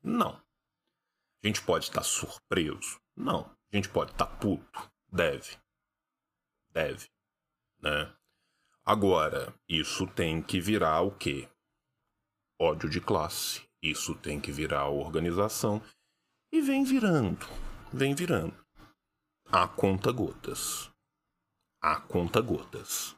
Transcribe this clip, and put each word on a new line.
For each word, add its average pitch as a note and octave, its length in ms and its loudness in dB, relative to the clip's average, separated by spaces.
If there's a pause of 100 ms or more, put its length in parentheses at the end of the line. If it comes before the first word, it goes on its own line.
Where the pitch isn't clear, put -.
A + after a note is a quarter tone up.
Não. G#3+ 400 -2 (1000)
A G#2 40 -2
gente G#2+ 160 0
pode - 280 2
tá - 120 0
surpreso? - 960 -2 (160)
Não. - 400 -4 (160)
A G2+ 60 -2
gente G2 140 0
pode - 240 -2
tá - 120 0
puto? - 640 -4 (220)
Deve. D#2+ 460 -2 (1120)
Deve. - 380 -2 (720)
Né? D2 320 -2 (720)
Agora, E2 680 4 (140)
isso E2 380 0
tem D#2+ 360 0
que - 160 -2
virar E2+ 440 2
o F#2+ 100 2
quê? - 360 -6 (1120)
Ódio D#2+ 300 2
de E2 120 -2
classe. - 600 -2 (200)
Isso - 320 -2
tem D2 260 -6
que C#2 100 -8
virar C#2+ 380 -2
organização. E2+ 920 0 (680)
E D#4+ 100 2
vem C#4 220 2
virando. G#3+ 640 4 (460)
Vem C3+ 220 2
virando. C3 420 0 (960)
A F2+ 160 6
conta G2 420 2
gotas. - 800 -6 (880)
A D#2 200 0
conta F2+ 400 0
gotas. - 760 -4